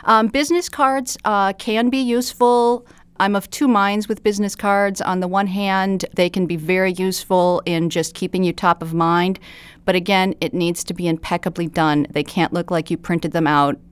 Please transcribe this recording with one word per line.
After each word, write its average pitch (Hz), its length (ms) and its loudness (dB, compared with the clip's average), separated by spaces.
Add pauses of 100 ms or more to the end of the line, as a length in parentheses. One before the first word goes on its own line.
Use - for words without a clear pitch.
um, 220 240 4
business 302 400 0
cards, 269 560 0
uh, 196 300 2
can 226 340 0
be 269 100 0
useful. 240 880 2 (360)
I'm 196 160 2
of 196 140 -4
two 285 180 0
minds 208 400 2
with 214 160 -6
business 202 320 -2
cards. 202 440 0
On 185 200 -2
the 180 80 -2
one 196 180 0
hand, 190 580 -2 (120)
they 180 140 4
can 180 160 0
be 170 100 -4
very 185 380 0
useful 180 720 0
in 170 240 0
just 165 240 -4
keeping 185 280 -4
you 170 100 2
top 170 300 0
of 165 120 -8
mind. 175 440 2 (460)
But 185 100 2
again, 185 460 0
it 165 140 -4
needs 170 300 -2
to 175 100 -8
be 175 120 -4
impeccably 170 640 -2
done. 151 420 2
They 147 140 -2
can't - 280 -2
look 175 180 -4
like 165 200 -2
you 165 60 0
printed 170 360 -4
them 165 140 0
out 143 320 2 (140)